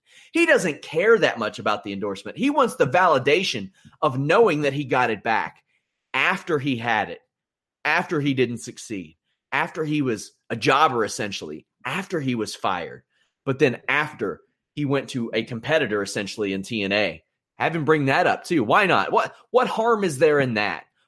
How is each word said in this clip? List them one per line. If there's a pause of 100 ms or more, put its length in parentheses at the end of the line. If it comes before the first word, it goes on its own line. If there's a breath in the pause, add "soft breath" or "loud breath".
(320 soft breath)
He
doesn't
care
that
much
about
the
endorsement.
He
wants
the
validation (280 soft breath)
of
knowing
that
he
got
it
back (520)
after
he
had
it, (640)
after
he
didn't
succeed, (340)
after
he
was (160)
a
jobber,
essentially, (180)
after
he
was
fired, (420)
but
then
after (340)
he
went
to
a
competitor,
essentially,
in
T
N
A. (360)
Have
him
bring
that
up,
too.
Why
not?
What, (160 loud breath)
what
harm
is
there
in
that? (240)